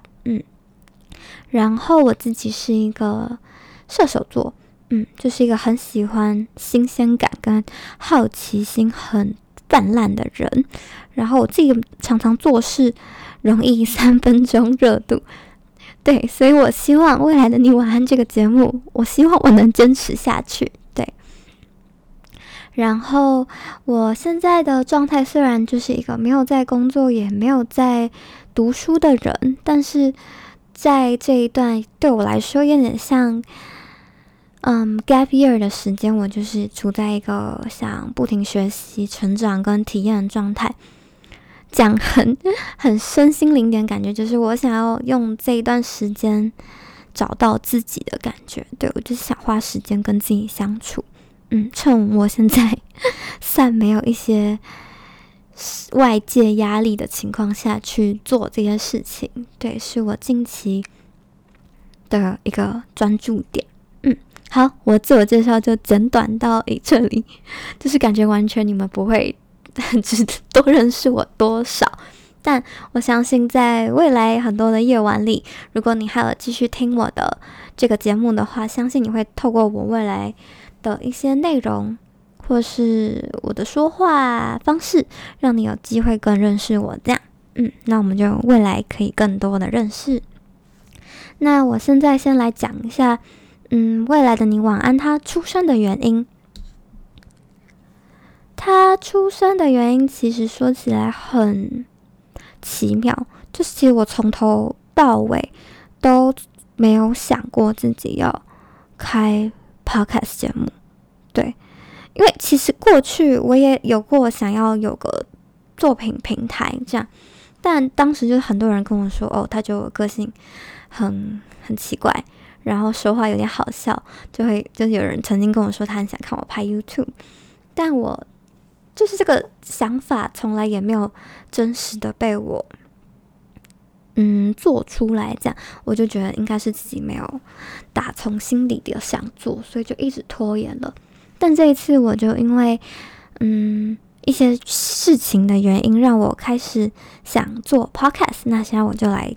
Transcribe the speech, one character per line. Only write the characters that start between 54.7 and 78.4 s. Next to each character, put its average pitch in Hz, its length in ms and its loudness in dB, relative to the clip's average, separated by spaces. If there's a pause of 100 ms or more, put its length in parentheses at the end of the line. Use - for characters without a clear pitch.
外 240 260 2
界 220 340 2
压 214 260 -2
力 220 160 0
的 208 120 -8
情 - 240 -10
况 208 200 -4
下 214 280 -4
去 208 440 -2
做 233 240 -2
这 - 140 -4
件 208 160 -2
事 - 220 -6
情， - 280 -12 (300)
对， 226 180 -8
是 - 240 -8
我 208 140 -4
近 240 300 -2
期 196 400 -6 (1200)
的 202 360 -2
一 202 60 -4
个 202 340 -6 (100)
专 208 240 0
注 226 320 -6
点。 - 160 -6 (360)
嗯， 262 140 2 (320)
好， 262 220 4 (140)
我 214 120 4
自 254 200 4
我 208 80 6
介 226 180 4
绍 226 160 2
就 226 160 0
简 214 340 2
短 226 300 0
到 226 260 0 (200)
这 247 160 4
里， 233 240 -2 (560)
就 277 100 -4
是 294 80 2
感 226 160 2
觉 214 100 2
完 208 220 2
全 214 180 -2
你 208 80 0
们 196 160 -4
不 196 180 -4
会 220 300 0 (380)
<laughs> 233 280 -2
知-， 226 220 -2 (280)
多 262 100 6 (100)
认 240 180 6
识 254 200 -2
我 - 140 -2 (120)
多 226 260 0
少。 - 360 -4 (420)
但 262 220 0 (300)
我 240 80 -2
相 240 220 0
信 240 260 2
在 233 420 0
未 294 200 4
来 226 300 2
很 220 160 -2
多 226 140 2
的 220 120 2
夜 240 160 4
晚 208 260 0
里， 220 200 -2 (280)
如 226 100 -2
果 233 120 0
你 220 140 -4
还 233 120 -2
有 233 180 -2
继 - 140 -8
续 240 160 -2
听 240 280 -4
我 226 140 -2
的 - 280 -4 (380)
这 240 120 2
个 214 80 2
节 208 180 -2
目 226 180 0
的 214 120 0